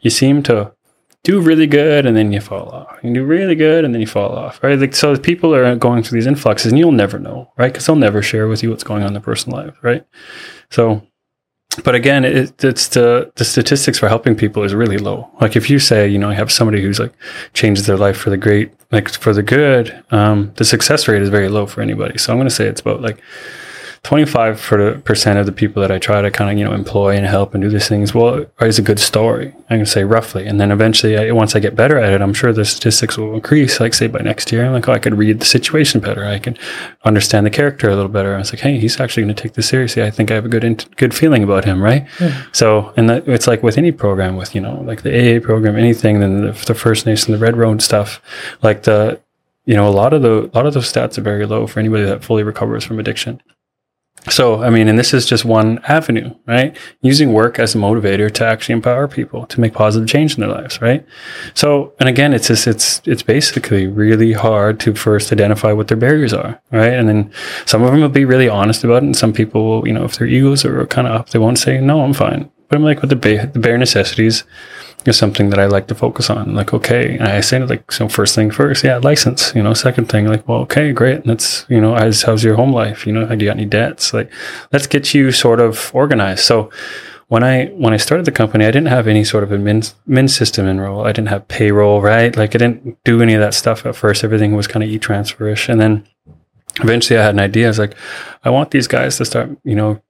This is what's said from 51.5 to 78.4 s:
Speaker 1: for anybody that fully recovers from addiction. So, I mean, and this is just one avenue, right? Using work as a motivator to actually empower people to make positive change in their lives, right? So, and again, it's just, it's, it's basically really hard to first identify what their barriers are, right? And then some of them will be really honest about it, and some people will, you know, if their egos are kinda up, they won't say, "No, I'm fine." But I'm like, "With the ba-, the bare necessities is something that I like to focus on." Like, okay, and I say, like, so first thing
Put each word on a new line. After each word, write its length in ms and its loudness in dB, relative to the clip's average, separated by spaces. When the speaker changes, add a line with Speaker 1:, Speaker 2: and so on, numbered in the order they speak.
Speaker 1:
for 140 -6
anybody 240 0
that 200 -4
fully 200 0
recovers 400 -4
from 160 -8
addiction. 420 -8
So, 340 2
I 60 0
mean, 200 4
and 100 4
this 160 0
is 100 2
just 200 0
one 420 2
avenue, 480 -2
right? 300 0
Using 320 4
work 280 2
as 140 0
a 40 0
motivator 540 0
to 120 -2
actually 280 -2
empower 340 0
people 400 -8
to 140 -4
make 120 2
positive 360 0
change 260 0
in 60 -6
their 100 -2
lives, 320 -10
right? 240 0
So, 460 0
and 80 2
again, 260 2
it's 140 -2
just, 180 2
it's, 400 -2
it's 160 -2
basically 640 0
really 460 2
hard 480 0
to 140 0
first 380 0
identify 400 2
what 140 -2
their 100 0
barriers 380 0
are, 260 -8
right? 200 2
And 160 2
then 240 0
some 180 2
of 100 4
them 80 6
will 80 4
be 160 2
really 240 4
honest 340 0
about 220 4
it, 20 0
and 100 0
some 160 0
people 340 0
will, 220 -2
you 60 0
know, 100 -4
if 140 -8
their 80 -2
egos 380 2
are 220 -2
kinda 240 -2
up, 200 -4
they 80 0
won't 200 2
say, 220 0
"No, 220 2
I'm 100 0
fine." 380 -2
But 80 0
I'm 80 2
like, 160 2
"With 100 -2
the 60 2
ba-, 300 0
the 140 -4
bare 180 2
necessities 640 0
is 100 2
something 320 2
that 120 2
I 60 4
like 200 0
to 80 -6
focus 340 -2
on." 260 -4
Like, 200 -2
okay, 420 0
and 100 -2
I 140 0
say, 200 0
like, 300 -4
so 180 -4
first 260 0
thing 160 2